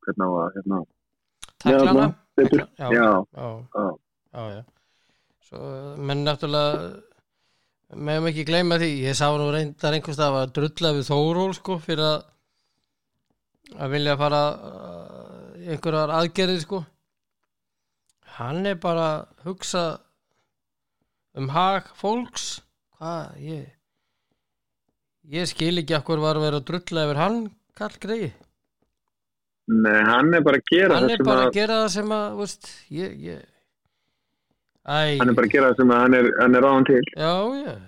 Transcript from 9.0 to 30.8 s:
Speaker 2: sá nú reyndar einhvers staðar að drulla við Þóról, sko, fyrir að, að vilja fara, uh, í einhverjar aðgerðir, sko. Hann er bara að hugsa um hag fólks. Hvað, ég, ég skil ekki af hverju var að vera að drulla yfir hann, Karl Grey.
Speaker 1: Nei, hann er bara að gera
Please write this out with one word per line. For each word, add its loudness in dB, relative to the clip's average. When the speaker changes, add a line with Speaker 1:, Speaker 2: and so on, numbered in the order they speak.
Speaker 2:
sá 2
nú 0
reyndar -4
einhvers -6
staðar 0
að -10
drulla -2
við -2
Þóról, 0
sko, -6
fyrir -4
að, 0
að -10
vilja 0
fara, 2
uh, -12
í -18
einhverjar -2
aðgerðir, 0
sko. -8
Hann -8
er -2
bara -2
að -6
hugsa -6
um -8
hag 0
fólks. -6
Hvað, -10
ég, -12
ég -6
skil -2
ekki -2
af -2
hverju -2
var 2
að 0
vera 0
að -8
drulla -4
yfir 0
hann, 0
Karl -10
Grey. -6
Speaker 1:
Nei, 4
hann 4
er 4
bara 4
að -4
gera 4